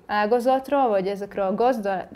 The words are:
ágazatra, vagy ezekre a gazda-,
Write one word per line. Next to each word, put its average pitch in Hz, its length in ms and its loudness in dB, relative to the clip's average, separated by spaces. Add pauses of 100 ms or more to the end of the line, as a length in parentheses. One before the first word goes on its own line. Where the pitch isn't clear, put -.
ágazatra, 247 840 2
vagy 196 180 0
ezekre 196 380 -4
a 190 100 0
gazda-, 208 600 0